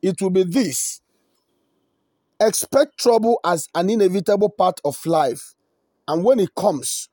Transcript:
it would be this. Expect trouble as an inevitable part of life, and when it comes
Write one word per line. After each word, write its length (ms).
it 200
would 120
be 100
this. 580
Expect 580
trouble 480
as 300
an 140
inevitable 600
part 340
of 220
life, 500
and 160
when 160
it 160
comes 580